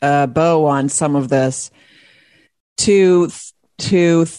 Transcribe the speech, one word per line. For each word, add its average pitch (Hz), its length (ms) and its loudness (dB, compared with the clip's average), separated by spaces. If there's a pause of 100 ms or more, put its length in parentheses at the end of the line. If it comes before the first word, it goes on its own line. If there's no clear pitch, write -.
a 143 260 0
bow 160 380 0
on 139 240 0
some 147 260 -2
of 135 140 -2
this, 131 420 -2 (1080)
to, 185 500 2 (480)
to, 170 480 2 (140)